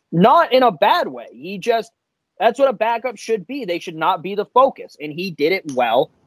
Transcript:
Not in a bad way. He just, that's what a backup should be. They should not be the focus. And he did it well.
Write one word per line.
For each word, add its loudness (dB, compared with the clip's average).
Not 4
in 4
a 4
bad 0
way. -14
He -12
just, -2
that's 0
what 4
a -2
backup -4
should -4
be. -10
They -4
should -14
not -2
be -8
the -4
focus. 0
And -10
he -8
did 0
it -4
well. 2